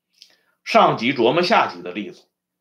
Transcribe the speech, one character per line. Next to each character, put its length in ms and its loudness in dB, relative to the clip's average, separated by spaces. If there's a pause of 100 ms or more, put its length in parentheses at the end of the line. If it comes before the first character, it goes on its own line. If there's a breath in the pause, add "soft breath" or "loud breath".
(640 soft breath)
上 340 2
级 140 -2
琢 200 2
磨 100 0
下 320 0
级 80 -16
的 100 -14
例 200 -10
子。 160 -20 (340)